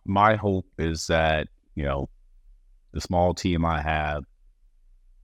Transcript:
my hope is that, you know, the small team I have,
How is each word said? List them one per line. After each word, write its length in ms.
my 300
hope 320
is 300
that, 400
you 80
know, 260
the 80
small 320
team 320
I 160
have, 420